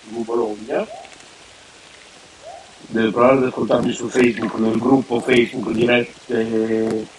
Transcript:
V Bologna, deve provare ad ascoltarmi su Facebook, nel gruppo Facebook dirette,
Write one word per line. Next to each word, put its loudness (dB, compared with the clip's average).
V -6
Bologna, -4
deve 0
provare 6
ad 2
ascoltarmi 0
su -8
Facebook, 2
nel 0
gruppo 2
Facebook 0
dirette, -2